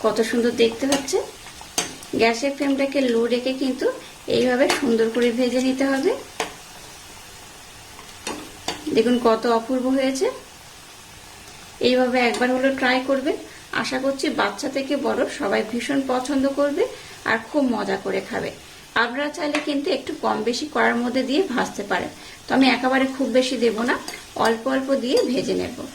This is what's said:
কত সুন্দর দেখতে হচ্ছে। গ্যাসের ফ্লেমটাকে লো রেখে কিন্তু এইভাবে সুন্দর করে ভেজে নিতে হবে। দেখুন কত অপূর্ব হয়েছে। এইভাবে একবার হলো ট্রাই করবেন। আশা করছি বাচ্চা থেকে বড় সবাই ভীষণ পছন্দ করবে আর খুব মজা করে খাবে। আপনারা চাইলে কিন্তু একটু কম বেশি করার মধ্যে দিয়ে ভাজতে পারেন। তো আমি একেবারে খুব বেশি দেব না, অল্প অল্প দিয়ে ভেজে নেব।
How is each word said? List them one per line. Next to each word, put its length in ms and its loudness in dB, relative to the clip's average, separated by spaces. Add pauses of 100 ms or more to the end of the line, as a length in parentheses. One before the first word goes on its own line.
কত 120 2 (120)
সুন্দর 220 2 (120)
দেখতে 280 2
হচ্ছে। 260 0 (1000)
গ্যাসের 380 2
ফ্লেমটাকে 420 0 (140)
লো 80 2 (120)
রেখে 280 0
কিন্তু 240 0 (520)
এইভাবে 280 4 (140)
সুন্দর 360 4
করে 120 4 (120)
ভেজে 280 2
নিতে 240 2
হবে। 200 2 (2750)
দেখুন 200 4 (120)
কত 160 4 (140)
অপূর্ব 280 -2 (120)
হয়েছে। 300 2 (1600)
এইভাবে 300 4 (120)
একবার 260 2
হলো 140 4 (100)
ট্রাই 180 2 (120)
করবেন। 280 2 (440)
আশা 220 -2
করছি 220 0 (140)
বাচ্চা 280 -2 (100)
থেকে 160 -2 (140)
বড় 140 0 (180)
সবাই 220 0 (100)
ভীষণ 280 0 (120)
পছন্দ 320 2 (160)
করবে 240 2 (460)
আর 80 2 (120)
খুব 140 2 (120)
মজা 300 -2
করে 240 0
খাবে। 200 -4 (540)
আপনারা 340 -2
চাইলে 300 0
কিন্তু 200 0 (100)
একটু 140 -6 (120)
কম 140 2 (120)
বেশি 160 -2 (100)
করার 260 4
মধ্যে 280 0
দিয়ে 120 2 (120)
ভাজতে 380 -2
পারেন। 200 -2 (340)
তো 120 -16
আমি 80 8 (100)
একেবারে 300 2 (100)
খুব 120 0 (100)
বেশি 260 2
দেব 140 2 (120)
না, 60 2 (500)
অল্প 180 2 (100)
অল্প 140 0 (160)
দিয়ে 140 2 (140)
ভেজে 300 0
নেব। 160 -6 (180)